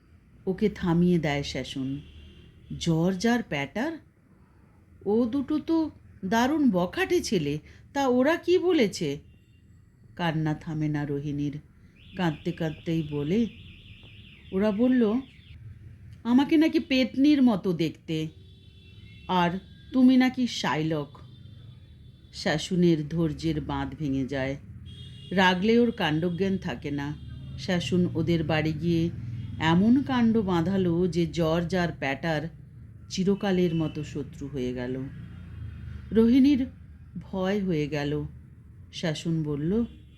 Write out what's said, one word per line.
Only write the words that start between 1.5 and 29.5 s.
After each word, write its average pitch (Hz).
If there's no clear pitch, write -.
"জর্জ 175
আর 240
প্যাটার? 170
ও 220
দুটো 277
তো 320
দারুণ 247
বখাটে 349
ছেলে, 151
তা 277
ওরা 254
কি 339
বলেছে?" 220
কান্না 156
থামে 156
না 147
রোহিণীর, 143
কাঁদতে 170
কাঁদতেই 160
বলে, 156
"ওরা 202
বলল, 240
আমাকে 269
নাকি 311
পেতনির 269
মতো 202
দেখতে, 156
আর 180
তুমি 262
নাকি 254
শাইলক।" 156
শাসুনের 165
ধৈর্যের 160
বাঁধ 139
ভেঙে 135
যায়। 135
রাগলে 185
ওর 240
কাণ্ডজ্ঞান 180
থাকে 143
না। 143
শাসুন 180
ওদের 165
বাড়ি 156
গিয়ে 165